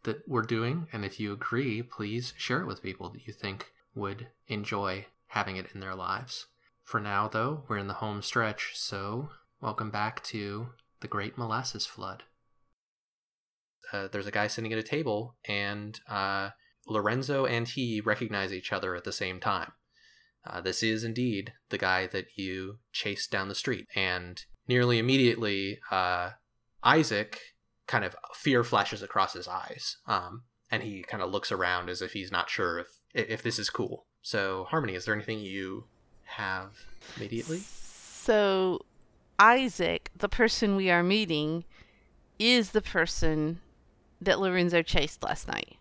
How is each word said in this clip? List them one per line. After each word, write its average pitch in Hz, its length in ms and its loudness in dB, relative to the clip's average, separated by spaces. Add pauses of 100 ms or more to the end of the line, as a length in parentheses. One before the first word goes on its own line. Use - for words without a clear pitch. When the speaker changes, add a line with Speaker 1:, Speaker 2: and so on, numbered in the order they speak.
Speaker 1:
that - 240 -4
we're 120 160 0
doing, 120 500 0
and 107 100 -4
if 98 160 -6
you 104 140 -4
agree, 117 480 -2
please 117 560 -6
share 127 240 -2
it - 60 -6
with - 160 -10
people 92 260 -8
that 113 160 -16
you 107 80 -12
think 101 380 -10 (240)
would 104 320 -6 (200)
enjoy 101 600 -4 (200)
having 98 300 -2
it 95 160 -8
in 101 60 -12
their 95 160 -8
lives. 95 500 -6 (380)
For - 160 -4
now, 101 280 0
though, 127 400 -2
we're 104 120 -2
in 98 80 -4
the 98 80 -6
home 104 260 -4
stretch, 110 540 -2
so 104 540 -4 (300)
welcome 110 300 -4
back 107 360 -4
to 107 440 -6 (300)
The - 80 -10
Great - 300 -4
Molasses 117 500 -4
Flood. 95 360 -10 (1700)
Uh, 98 160 -4
there's 101 200 -4
a 101 40 -8
guy 107 160 2
sitting 110 240 -4
at 110 80 0
a 110 40 -4
table, 120 520 -2 (120)
and, 104 600 -4
uh, 98 440 -2 (360)
Lorenzo 123 600 2
and 117 200 0
he 117 320 -2
recognize 104 540 0
each 92 180 -6
other 92 240 -2
at 87 100 -8
the 98 60 -4
same 92 280 -4
time. 95 320 -2 (720)
Uh, 90 160 -8
this 92 220 0
is 110 200 2
indeed 117 500 -2 (160)
the 104 100 -2
guy 92 260 4
that 92 300 -4
you 95 420 -6 (140)
chased - 400 -4
down 98 160 -2
the 101 80 -6
street, - 400 -4
and 90 480 -2 (240)
nearly 123 320 4
immediately, 113 800 2 (100)
uh, 90 420 2 (520)
Isaac, 120 560 4 (480)
kind 110 160 2
of 90 120 -4 (180)
fear 127 300 4
flashes 107 380 2
across 98 320 0
his 90 140 -8
eyes, - 500 -6 (100)
um, 95 360 -2 (280)
and 110 120 0
he 98 200 -8
kind 104 200 -6
of 92 80 0
looks 98 200 -2
around 90 380 2
as 90 120 -4
if 92 120 -6
he's 92 180 -6
not 90 180 0
sure 87 300 0
if, 87 80 -8 (260)
if 110 300 -2
this 113 160 0
is 104 120 -2
cool. - 340 -4 (160)
So, 95 480 -2
Harmony, 139 260 0
is 90 100 -6
there 107 80 0
anything 107 260 -4
you 98 460 -6 (380)
have 95 600 -6 (300)
immediately? 117 440 -4
Speaker 2:
So, 196 1200 2 (580)
Isaac, 214 760 6
the 202 140 0
person 220 460 4
we 190 140 4
are 175 140 6
meeting, 170 600 2 (760)
is 233 320 8
the 214 100 4
person 160 800 2 (600)
that 185 180 6
Lorenzo 180 420 4
chased 156 420 2
last - 240 -2
night. - 340 -6